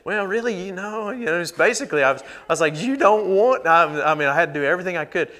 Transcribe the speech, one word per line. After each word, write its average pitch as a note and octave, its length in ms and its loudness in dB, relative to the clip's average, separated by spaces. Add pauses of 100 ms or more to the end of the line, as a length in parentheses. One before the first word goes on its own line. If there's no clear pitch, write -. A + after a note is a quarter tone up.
"Well, G3+ 240 -4
really, G#3 380 -4
you F#3+ 80 -10
know," G#3 380 -8
you A#3+ 140 -8
know, E3 140 -2
it's E3+ 140 -6
basically, E3+ 500 0
I C3+ 80 4
was, C3 120 -6
I - 280 -12
was D#3+ 80 0
like, D#3 160 2
"You B3 220 -2
don't G#3+ 300 4
want," G#3 380 2
I, D#3+ 460 4
I D#3 40 2
mean, D3 120 0
I C#3 80 0
had D#3+ 180 2
to D3+ 60 -4
do C#3+ 60 0
everything F3 320 -2
I D#3 80 -4
could. E3 340 -4